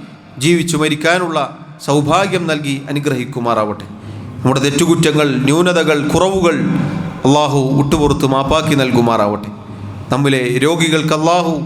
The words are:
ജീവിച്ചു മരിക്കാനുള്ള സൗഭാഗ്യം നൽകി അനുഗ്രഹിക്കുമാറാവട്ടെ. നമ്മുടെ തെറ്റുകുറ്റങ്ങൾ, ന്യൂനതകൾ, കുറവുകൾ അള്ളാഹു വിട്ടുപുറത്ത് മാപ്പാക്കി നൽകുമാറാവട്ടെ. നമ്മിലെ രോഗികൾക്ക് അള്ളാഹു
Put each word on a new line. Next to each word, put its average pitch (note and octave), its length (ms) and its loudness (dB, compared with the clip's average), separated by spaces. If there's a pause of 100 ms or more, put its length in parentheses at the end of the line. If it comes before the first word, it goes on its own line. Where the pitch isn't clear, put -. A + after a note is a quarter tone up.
(440)
ജീവിച്ചു E3+ 380 2
മരിക്കാനുള്ള D#3+ 560 0 (480)
സൗഭാഗ്യം E3 640 2
നൽകി D3 240 -2 (160)
അനുഗ്രഹിക്കുമാറാവട്ടെ. A#2+ 960 -2 (540)
നമ്മുടെ C3 240 2
തെറ്റുകുറ്റങ്ങൾ, D3+ 640 2 (200)
ന്യൂനതകൾ, D#3+ 500 2 (140)
കുറവുകൾ F3 440 2 (720)
അള്ളാഹു C#3+ 320 4 (180)
വിട്ടുപുറത്ത് C#3+ 560 2
മാപ്പാക്കി D3 480 0
നൽകുമാറാവട്ടെ. A2+ 680 0 (600)
നമ്മിലെ C3+ 300 2 (220)
രോഗികൾക്ക് D#3 540 0
അള്ളാഹു E3 340 0 (140)